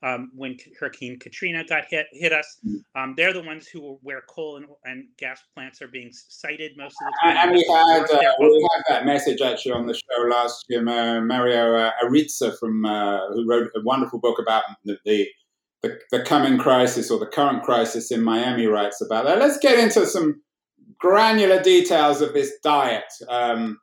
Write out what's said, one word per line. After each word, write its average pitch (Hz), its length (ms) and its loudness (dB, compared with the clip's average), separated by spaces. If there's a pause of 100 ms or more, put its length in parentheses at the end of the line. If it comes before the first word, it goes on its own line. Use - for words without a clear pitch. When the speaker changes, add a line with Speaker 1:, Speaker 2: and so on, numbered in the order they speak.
Speaker 1:
um, 127 320 -8
when 131 220 -14
K-, - 240 -20
Hurricane 123 400 -12
Katrina 170 460 -10
got 156 240 -6
hit, 151 240 -6
hit 160 180 -4
us. 151 340 -6
Speaker 2:
Mm. - 120 -8 (180)
Speaker 1:
Um, 131 220 -8
they're 180 160 -2
the 175 100 -12
ones 156 240 -18
who, 143 340 -18
where 131 280 -14
coal 151 280 -12
and, 143 80 -20 (200)
and 127 180 -16 (140)
gas 131 260 -14 (100)
plants 131 280 -20
are 127 80 -20
being 123 180 -18
s-, - 220 -20
sited 151 480 -14
most 143 240 -20
of - 60 -10 (140)
the 165 60 4
Speaker 2:
And, 165 100 2
Speaker 1:
time. 175 100 4
Speaker 2:
and 180 40 2
we 180 60 6
Speaker 1:
That's 165 100 4
the 165 80 4
Speaker 2:
had, 165 240 6
Speaker 1:
worst 156 140 2
Speaker 2:
uh, 143 60 6
Speaker 1:
they're 139 300 6
Speaker 2:
we 156 260 6
had - 120 -4
that 131 180 0
message 143 360 0
actually 127 320 -4
on 120 120 -4
the 117 80 -4
show 120 360 -6
last 120 400 -2
year, 120 120 -2
Ma-, 117 380 -2
Mario, 117 560 0
uh, 113 160 2 (120)
Aritza 131 540 0
from, 110 280 -2
uh, 101 480 -2
who 117 140 -4
wrote 117 280 0
a 110 80 -8
wonderful 123 360 -2
book 117 200 -2
about 110 240 0 (220)
the, 101 200 -8
the, 104 220 0 (560)
the, 117 160 -6 (120)
the 123 120 -2
coming 131 340 2
crisis 123 540 0
or 110 80 0
the 104 80 -8
current 143 360 -2
crisis 117 480 -2
in 117 120 -2
Miami 117 440 0
writes 104 340 -2
about 113 240 -2
that. 170 120 2
Let's 277 220 2
get 254 180 4
into 220 300 4
some 156 340 -2 (560)
granular 196 640 4
details 165 600 4
of 147 120 -2
this 139 200 -2 (100)
diet, 131 420 0 (220)
um, 120 560 -4